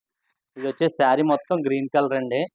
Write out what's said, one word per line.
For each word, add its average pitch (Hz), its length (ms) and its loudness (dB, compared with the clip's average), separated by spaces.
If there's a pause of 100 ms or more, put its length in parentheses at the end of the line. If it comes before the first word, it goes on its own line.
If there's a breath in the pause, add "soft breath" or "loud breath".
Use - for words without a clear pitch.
(560)
ఇది 131 100 -8
వచ్చేసి 160 280 -2
శారీ 135 280 2
మొత్తం 156 380 0
గ్రీన్ 135 280 -2
కలర్ 143 260 0
అండి. 131 260 -2 (140)